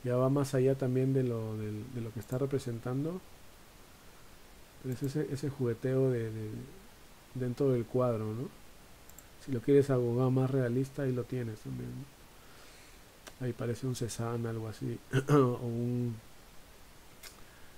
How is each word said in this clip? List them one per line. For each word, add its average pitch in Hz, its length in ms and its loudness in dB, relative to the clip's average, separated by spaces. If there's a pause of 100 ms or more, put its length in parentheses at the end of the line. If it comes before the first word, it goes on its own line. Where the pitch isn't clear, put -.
Ya 123 120 2
va 131 120 6
más 139 260 2
allá 135 220 6
también 131 360 2
de 131 120 4
lo, 110 320 -2
del, 107 360 -6
de 123 80 -6
lo 113 120 -6
que 110 80 -8
está 127 180 -4
representando, 135 840 -2 (1600)
pero 127 120 -2
es - 80 -6
ese, 143 300 -2
ese 139 180 -4
jugueteo 131 600 2
de, 113 200 0
de, 110 200 -6 (840)
dentro 127 360 0
del 120 140 4
cuadro, 120 420 2
¿no? 113 360 -6 (840)
Si 143 60 -10
lo 120 100 0
quieres 139 300 6
a 131 60 6
Gauguin 123 360 4
más 131 180 4
realista, 135 520 0
ahí 131 100 0
lo 123 120 -2
tienes 117 360 -6
también, 123 300 -8
¿no? - 1500 -16
Ahí 120 80 0
parece 120 360 -2
un 123 80 -2
Cézanne, 117 520 -2
algo 113 200 -4
así, 120 300 -6 (140)
<clears throat> 135 180 2
o 127 320 8
un, 120 520 0 (1600)